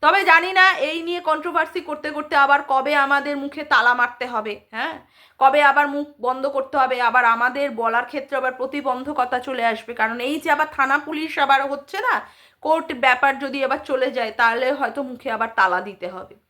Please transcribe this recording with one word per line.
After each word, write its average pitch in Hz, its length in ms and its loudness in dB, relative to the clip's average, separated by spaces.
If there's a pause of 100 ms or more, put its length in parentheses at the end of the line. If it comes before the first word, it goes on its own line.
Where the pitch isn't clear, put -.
তবে 339 200 4
জানি 339 300 4
না 370 120 6 (240)
এই 330 180 -6
নিয়ে 349 220 -4
কন্ট্রোভার্সি 320 520 -2
করতে 302 300 -8
করতে 302 240 -6
আবার 285 320 4
কবে 269 280 0
আমাদের 285 420 0
মুখে 277 260 -10
তালা 247 300 4
মারতে 240 320 -2
হবে, 220 280 -6 (180)
হ্যাঁ, 262 240 -8 (440)
কবে 269 240 6
আবার 285 240 6
মুখ 285 200 -4 (140)
বন্ধ 254 220 -2 (120)
করতে 262 220 -6
হবে, 254 240 0
আবার 240 240 4
আমাদের 247 460 2
বলার 226 340 0
ক্ষেত্রে 269 320 -6
আবার 254 220 -2
প্রতিবন্ধকতা 254 800 -4
চলে 254 260 -6
আসবে। 226 280 -2
কারণ 226 260 -2
এই 269 240 -2
যে 320 80 -6
আবার 302 240 2
থানা 269 220 2 (100)
পুলিশ 311 240 -6 (140)
আবার 269 140 4 (120)
হচ্ছে 277 260 -8 (100)
না, 453 80 0 (480)
কোর্ট 320 240 0 (180)
ব্যাপার 262 380 4
যদি 269 140 -6 (100)
আবার 277 120 -2 (100)
চলে 262 280 0
যায়, 226 220 -4
তাহলে 233 280 2 (120)
হয়তো 247 240 -4
মুখে 254 280 -10
আবার 226 180 -2 (100)
তালা 185 220 4
দিতে 190 340 -12
হবে। - 200 -16 (140)